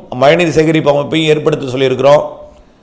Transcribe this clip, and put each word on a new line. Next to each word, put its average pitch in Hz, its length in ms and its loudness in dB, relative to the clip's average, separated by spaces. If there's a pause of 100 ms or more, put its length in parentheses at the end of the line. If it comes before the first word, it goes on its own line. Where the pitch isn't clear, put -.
மழைநீர் 151 420 2
சேகரிப்பு 156 400 0
அமைப்பையும் 143 380 -2
ஏற்படுத்த 147 360 -2
சொல்லியிருக்கிறோம். 131 560 0 (600)